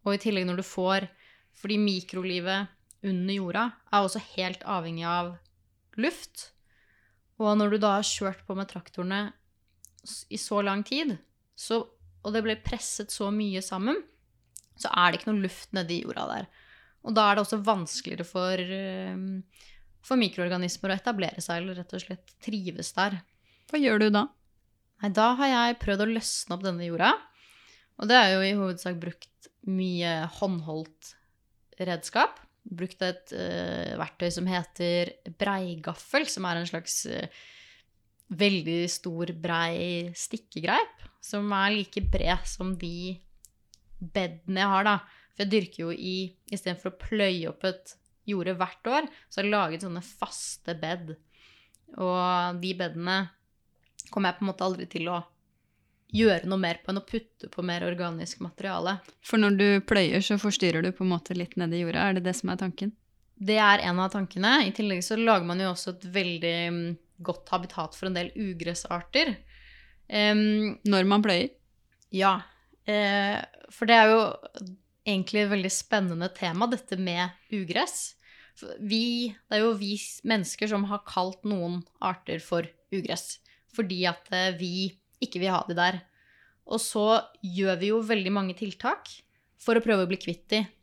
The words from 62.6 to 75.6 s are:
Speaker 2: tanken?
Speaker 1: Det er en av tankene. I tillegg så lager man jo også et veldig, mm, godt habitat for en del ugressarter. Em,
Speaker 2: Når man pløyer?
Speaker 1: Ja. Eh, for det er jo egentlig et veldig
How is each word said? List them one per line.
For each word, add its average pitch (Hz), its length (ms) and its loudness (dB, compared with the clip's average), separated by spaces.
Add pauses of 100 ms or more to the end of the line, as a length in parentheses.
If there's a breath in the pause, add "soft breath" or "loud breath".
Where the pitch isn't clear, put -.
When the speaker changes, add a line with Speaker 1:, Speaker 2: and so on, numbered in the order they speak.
Speaker 2:
tanken? 196 300 -4 (460)
Speaker 1:
Det 214 200 2
er 208 320 8
en 175 100 2
av 185 140 0
tankene. 202 540 2
I 190 40 -2
tillegg 196 320 -2
så 220 140 -2
lager 214 320 4
man 180 100 -2
jo 190 120 0
også 175 240 -6
et 185 180 -18
veldig, 170 400 0 (180)
mm, 170 260 -4 (260)
godt - 260 -6
habitat 175 480 -4
for 190 100 -6
en 185 60 -2
del 175 220 -4
ugressarter. 180 1000 -2 (720 soft breath)
Em, 214 760 2
Speaker 2:
Når 196 220 6
man 208 160 6
pløyer? 196 260 4 (600)
Speaker 1:
Ja. 190 300 2 (440 soft breath)
Eh, 202 540 2 (320)
for 226 180 -2
det 233 60 12
er 220 160 12
jo 220 100 8 (840)
egentlig 208 380 0
et 202 80 2
veldig 190 200 0